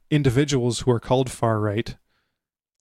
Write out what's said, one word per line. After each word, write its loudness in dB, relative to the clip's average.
individuals 0
who 2
are 0
called 0
far 0
right, -2